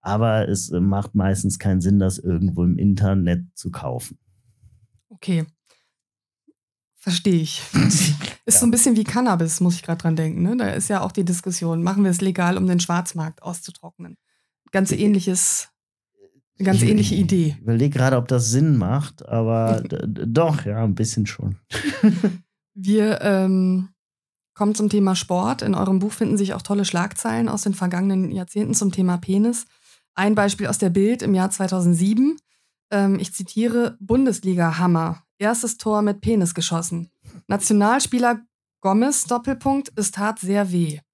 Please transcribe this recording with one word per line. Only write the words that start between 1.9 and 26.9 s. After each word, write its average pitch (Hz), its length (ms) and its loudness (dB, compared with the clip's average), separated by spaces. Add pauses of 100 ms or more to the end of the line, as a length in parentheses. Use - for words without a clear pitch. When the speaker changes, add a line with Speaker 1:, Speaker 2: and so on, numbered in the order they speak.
Speaker 1:
das 95 200 0
irgendwo 87 440 0
im 87 140 2
Internet 95 680 2 (120)
zu - 160 -8
kaufen. - 460 -10 (920)
Speaker 2:
Okay. 175 360 -4 (1500)
Verstehe 175 440 0
ich. - 260 -6
Speaker 1:
<laughs> - 60 -16 (760)
Speaker 2:
Ist 226 80 4
Speaker 1:
Ja. - 40 6
Speaker 2:
so 247 80 2
ein 233 40 4
bisschen 240 240 4
wie 220 80 2
Cannabis, 185 560 0
muss 175 160 2
ich - 80 -12
grad 165 200 -6
dran 165 120 2
denken, 160 280 -2
ne? 214 140 0
Da 233 120 0
ist - 180 -4
ja 202 140 -2
auch 180 100 -4
die 196 140 -2
Diskussion, 175 580 -4
machen 190 200 2
wir 190 80 4
es 175 100 0
legal, 185 360 0
um 185 100 0
den 175 120 2
Schwarzmarkt 170 640 -4
auszutrocknen? 175 760 -14 (540)
Ganz 190 200 2
Speaker 1:
Ich - 80 0
Speaker 2:
ähnliches, 196 720 0 (920)
eine 196 80 -2
ganz 143 160 4
Speaker 1:
ich - 60 4
Speaker 2:
ähnliche 208 260 2
Idee. 170 460 2
Speaker 1:
überleg 117 320 2
gerade, 131 240 2
ob 120 100 -2
das 117 240 0
Sinn 143 260 4
macht, 120 500 -2
aber 113 540 0
Speaker 2:
<laughs> - 0 -
Speaker 1:
d-, - 260 -6
d-, - 200 -6
doch, 151 380 2
ja, 107 180 -2
ein 104 120 2
bisschen 110 300 -2
schon. 98 320 -6 (440)
<laughs> - 760 -2
Speaker 2:
Wir, 208 460 0
ähm, 190 680 2 (640)
kommen 208 220 0
zum 208 140 0
Thema 196 260 2
Sport. 185 480 -2
In 202 120 0
eurem 190 240 2
Buch 208 140 -2
finden 214 240 0
sich 196 160 -2
auch 185 80 -8
tolle 202 240 -2
Schlagzeilen 220 640 -2